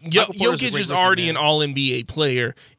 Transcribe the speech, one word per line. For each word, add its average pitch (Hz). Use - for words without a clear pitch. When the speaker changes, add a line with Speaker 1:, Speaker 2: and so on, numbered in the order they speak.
Speaker 1:
Jo-, 170
Speaker 2:
Michael 202
Porter's 240
a 262
Speaker 1:
Jokic 233
Speaker 2:
great 143
Speaker 1:
is -
Speaker 2:
rookie, 180
Speaker 1:
already 185
Speaker 2:
man. 165
Speaker 1:
an 156
all 151
N 143
B 135
A 123
player. 127